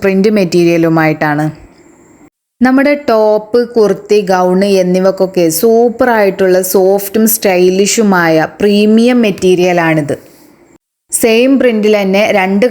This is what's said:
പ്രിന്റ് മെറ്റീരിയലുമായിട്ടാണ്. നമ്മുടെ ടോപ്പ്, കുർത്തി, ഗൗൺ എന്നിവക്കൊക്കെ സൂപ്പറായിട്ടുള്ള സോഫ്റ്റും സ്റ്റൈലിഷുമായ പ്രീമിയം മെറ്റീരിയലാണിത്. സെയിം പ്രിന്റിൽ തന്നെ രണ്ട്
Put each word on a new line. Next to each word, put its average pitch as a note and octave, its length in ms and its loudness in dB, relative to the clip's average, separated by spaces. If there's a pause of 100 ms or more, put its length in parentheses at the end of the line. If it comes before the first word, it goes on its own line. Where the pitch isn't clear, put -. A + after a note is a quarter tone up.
പ്രിന്റ് G3 360 0
മെറ്റീരിയലുമായിട്ടാണ്. D#3+ 1040 0 (1200)
നമ്മുടെ C#4 280 2 (160)
ടോപ്പ്, G#3+ 500 0 (140)
കുർത്തി, G#3 440 0 (140)
ഗൗൺ F#3 300 0 (200)
എന്നിവക്കൊക്കെ F#3 640 0 (140)
സൂപ്പറായിട്ടുള്ള A3+ 1040 0 (120)
സോഫ്റ്റും G3 520 0 (100)
സ്റ്റൈലിഷുമായ F#3 1120 0 (140)
പ്രീമിയം G#3+ 680 2
മെറ്റീരിയലാണിത്. E3+ 880 0 (1040)
സെയിം A#3+ 400 2
പ്രിന്റിൽ G#3+ 400 0
തന്നെ F#3+ 220 0 (160)
രണ്ട് G3 320 0